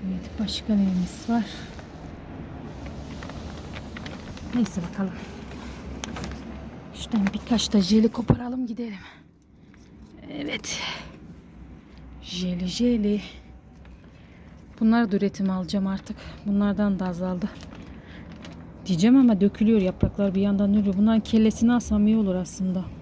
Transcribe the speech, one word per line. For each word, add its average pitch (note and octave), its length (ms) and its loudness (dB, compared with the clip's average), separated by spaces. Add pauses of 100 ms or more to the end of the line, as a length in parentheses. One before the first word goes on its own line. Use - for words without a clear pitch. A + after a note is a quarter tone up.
Evet, F#3 220 -6 (100)
başka G#3+ 360 -2
neyimiz F#3 540 0
var? A#3 160 2 (3000)
Neyse G#3 260 0 (100)
bakalım. F#3+ 220 -4 (1800)
Şuradan G3+ 380 0
birkaç - 400 0
da G#3 80 6
jeli A3 260 6
koparalım A#3+ 600 0
gidelim. G#3+ 320 -8 (1300)
Evet. - 480 -6 (1400)
Jeli, F3+ 460 -4
jeli. G#3 540 2 (1600)
Bunlar A3+ 320 6
da G3+ 60 2
üretim G3 320 0
alacağım F#3+ 380 0
artık. - 300 -4 (280)
Bunlardan G3+ 540 2
da F#3 80 0
azaldı. F3+ 420 -2 (1400)
Diyeceğim G3 320 6
ama A#3 240 8
dökülüyor G#3 400 6
yapraklar, F#3 540 2
bir G3 60 4
yandan G3+ 340 4
ölüyor. G3 220 2
Bunların A3 220 6
kellesini A3 540 4
alsam G#3+ 340 4
iyi A3 100 6
olur G3 180 2
aslında. F#3 500 -2 (160)